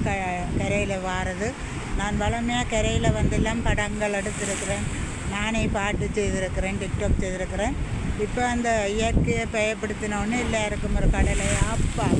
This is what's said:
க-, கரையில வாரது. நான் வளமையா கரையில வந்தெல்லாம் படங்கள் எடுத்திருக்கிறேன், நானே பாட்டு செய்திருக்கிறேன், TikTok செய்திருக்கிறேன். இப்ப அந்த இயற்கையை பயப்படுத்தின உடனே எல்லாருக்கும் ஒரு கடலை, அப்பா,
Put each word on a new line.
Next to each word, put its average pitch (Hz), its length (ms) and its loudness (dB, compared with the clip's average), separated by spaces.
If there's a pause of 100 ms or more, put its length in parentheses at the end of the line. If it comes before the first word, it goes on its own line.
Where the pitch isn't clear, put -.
க-, 185 400 -2 (140)
கரையில 196 320 0 (160)
வாரது. 185 400 -2 (520)
நான் 208 240 0
வளமையா 233 380 0 (120)
கரையில 220 440 2
வந்தெல்லாம் 220 500 2
படங்கள் 208 520 0
எடுத்திருக்கிறேன், 196 680 -4 (480)
நானே 220 280 0 (140)
பாட்டு 208 320 0 (100)
செய்திருக்கிறேன், 190 640 0
TikTok 196 400 0
செய்திருக்கிறேன். 185 540 -2 (500)
இப்ப 196 120 -2 (160)
அந்த 240 140 0 (280)
இயற்கையை 226 500 2 (100)
பயப்படுத்தின 214 680 -2
உடனே 226 240 0
எல்லாருக்கும் 208 540 0
ஒரு - 160 4
கடலை, 202 320 2 (260)
அப்பா, - 320 2 (140)